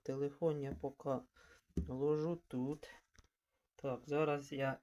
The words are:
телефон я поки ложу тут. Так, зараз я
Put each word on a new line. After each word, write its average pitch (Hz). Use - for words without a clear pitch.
телефон 143
я 135
поки 139
ложу 151
тут. 131
Так, 127
зараз 147
я 135